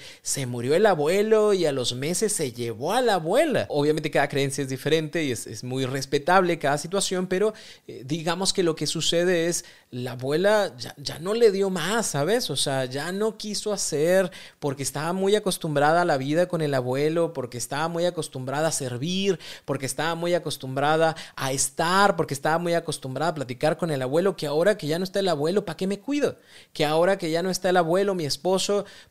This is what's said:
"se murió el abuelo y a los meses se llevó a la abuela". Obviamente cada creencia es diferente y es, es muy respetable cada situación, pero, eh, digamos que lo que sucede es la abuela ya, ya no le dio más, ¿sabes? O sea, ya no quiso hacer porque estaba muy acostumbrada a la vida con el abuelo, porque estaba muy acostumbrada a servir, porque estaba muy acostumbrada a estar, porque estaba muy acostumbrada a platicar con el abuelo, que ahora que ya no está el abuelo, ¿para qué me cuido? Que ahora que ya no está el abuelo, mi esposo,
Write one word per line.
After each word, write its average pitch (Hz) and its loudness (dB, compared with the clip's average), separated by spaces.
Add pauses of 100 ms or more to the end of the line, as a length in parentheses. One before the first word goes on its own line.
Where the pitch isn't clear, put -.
(220)
"se - -4
murió 123 -2
el 196 6
abuelo 208 4
y 185 2
a 147 2
los 123 -2
meses 170 -2
se 139 -4
llevó 120 -4
a 247 2
la 233 2
abuela". 180 2
Obviamente 147 0
cada 143 2
creencia 139 -2
es 135 -4
diferente 151 0
y 139 0
es, - -6
es 110 -12
muy 131 -4
respetable 147 2
cada 143 0
situación, 185 -4
pero, 190 0 (340)
eh, 117 -14
digamos 170 -2
que 196 0
lo 160 2
que 151 -4
sucede 170 2
es 170 -2 (260)
la 123 -6
abuela 160 0
ya, 123 -14
ya 139 -10
no 180 -4
le 233 6
dio 196 0
más, 185 0
¿sabes? 180 0
O 147 -6
sea, 135 0
ya 139 -6
no 214 -2
quiso 208 -6
hacer 175 2 (280)
porque 139 -4
estaba 151 -4
muy 190 2
acostumbrada 165 2
a 180 2
la 160 2
vida 151 0
con 175 -4
el 143 0
abuelo, 147 0
porque 123 -6
estaba 139 -4
muy 170 -2
acostumbrada 151 -2
a - -2
servir, 160 -2 (260)
porque 135 -4
estaba 156 -2
muy 175 -2
acostumbrada 156 0 (200)
a 135 -4
estar, 175 4
porque 160 -2
estaba 156 2
muy 175 -2
acostumbrada 151 -2
a 165 -4
platicar 143 0
con 170 -2
el 135 -2
abuelo, 165 2
que 151 -6
ahora 170 2
que 151 -8
ya 160 0
no 190 -2
está 185 -2
el 196 2
abuelo, 170 0
¿para 160 -8
qué 190 -4
me 196 -4
cuido? 285 -2 (360)
Que 156 0
ahora 170 4
que 175 -4
ya 165 0
no 185 -2
está 180 -2
el 180 4
abuelo, 185 2
mi 170 -4
esposo, 185 0 (260)